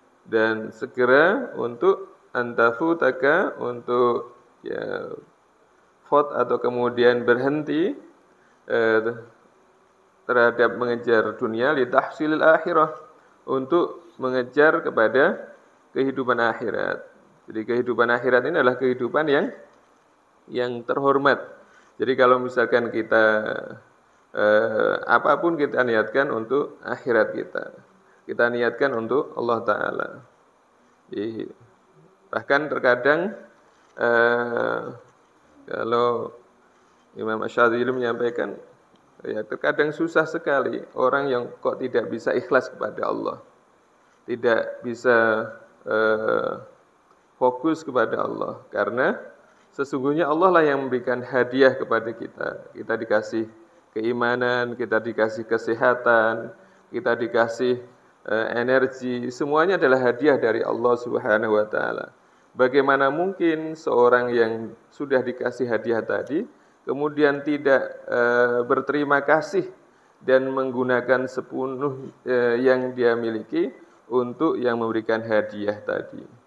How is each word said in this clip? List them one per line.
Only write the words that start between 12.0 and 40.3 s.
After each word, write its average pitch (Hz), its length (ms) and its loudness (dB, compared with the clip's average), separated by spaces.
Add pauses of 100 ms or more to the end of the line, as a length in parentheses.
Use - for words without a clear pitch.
akhirah, 160 480 4 (560)
untuk 135 720 -2
mengejar 131 640 2
kepada 131 680 2 (420)
kehidupan 131 400 -2
akhirat. 113 640 -2 (480)
Jadi 110 160 -6
kehidupan 120 480 0
akhirat 123 320 2
ini 160 160 0
adalah 123 160 2
kehidupan 127 480 0
yang, 156 220 2 (1040)
yang 123 320 -4
terhormat. 139 560 2 (560)
Jadi 123 180 -2
kalau 127 240 4
misalkan 120 540 0
kita, 110 320 2 (1120)
eh, 107 580 2 (140)
apapun 147 480 2
kita 127 260 0
niatkan 123 460 0
untuk 123 560 -4
akhirat 113 480 0
kita, - 320 -8 (640)
kita 120 240 0
niatkan 120 400 -2
untuk 117 420 -4
Allah 117 300 -2
Ta'ala. - 440 -2 (1000)
Jadi, 110 400 -8 (800)
bahkan 143 400 -2
terkadang, 131 640 0 (640)
eh, 117 840 0 (840)
kalau 117 720 -2 (800)
Imam 110 260 -6
Ash-Shadzili 120 460 2
menyampaikan, 120 680 -2 (680)
ya, 110 180 -6
terkadang 147 480 -2
susah 160 380 -2
sekali 135 560 -2 (100)